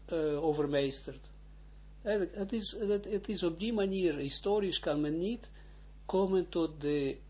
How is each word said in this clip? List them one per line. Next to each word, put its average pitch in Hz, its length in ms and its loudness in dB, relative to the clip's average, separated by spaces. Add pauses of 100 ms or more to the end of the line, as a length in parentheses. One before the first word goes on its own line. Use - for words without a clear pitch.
eh, 151 400 0
overmeesterd. 143 880 0 (720)
Eigenlijk, 208 340 0
het 196 160 -4
is, 208 260 0
het, 202 260 2
het 196 240 -4
is 202 140 -2
op 165 160 2
die 220 140 0
manier, 190 440 2
historisch 185 640 0
kan 151 220 0
men 151 180 2
niet 214 320 -2 (560)
komen 185 420 4
tot 160 320 0
de 143 380 2 (120)